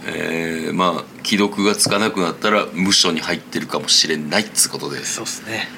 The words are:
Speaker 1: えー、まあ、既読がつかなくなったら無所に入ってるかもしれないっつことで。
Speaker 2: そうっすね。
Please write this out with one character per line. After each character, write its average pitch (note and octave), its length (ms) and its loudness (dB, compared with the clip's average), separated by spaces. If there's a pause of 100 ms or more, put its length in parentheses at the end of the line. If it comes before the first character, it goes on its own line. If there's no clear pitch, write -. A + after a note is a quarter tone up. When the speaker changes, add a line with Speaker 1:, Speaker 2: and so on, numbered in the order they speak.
Speaker 1:
え E2 640 -2
ー、 - 20 -4
ま F2 320 2
あ、 - 180 -18
既 G#2 140 2
読 G2+ 260 2
が G#2 120 4
つ - 140 2
か G2+ 100 2
な A2 100 2
く G2 120 -2
な E2+ 100 2
っ - 40 -6
た G#2+ 140 2
ら A2 240 4
無 F#2+ 200 2
所 F2+ 180 4
に D#2+ 80 0
入 E2+ 180 -2
っ - 20 -8
て - 200 -6
る D2 80 -6
か D2 120 -2
も D2 80 -6
し - 200 4
れ D#2 100 0
な D2+ 220 0
い A2 40 0
っ - 80 -6
つ - 160 2
こ C#2+ 120 -8
と D2 120 -6
で。 C2 140 -8
Speaker 2:
そ - 160 -6
う - 40 -8
っ - 20 -6
す - 180 -8
ね。 A2 320 -6